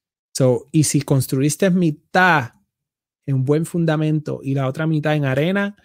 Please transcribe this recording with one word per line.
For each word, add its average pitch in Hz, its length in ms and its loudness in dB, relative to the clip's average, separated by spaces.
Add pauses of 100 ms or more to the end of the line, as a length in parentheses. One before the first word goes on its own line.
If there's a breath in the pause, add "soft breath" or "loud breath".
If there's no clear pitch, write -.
(320)
So, 127 400 0
y 156 140 2
si 147 160 0
construiste 143 680 0
mitad 170 840 0 (720)
en 131 180 -2
buen 147 220 0
fundamento 156 760 -2
y 135 120 -4
la 135 120 -2
otra 156 220 -4
mitad 151 260 0
en 151 120 0
arena, 185 600 -2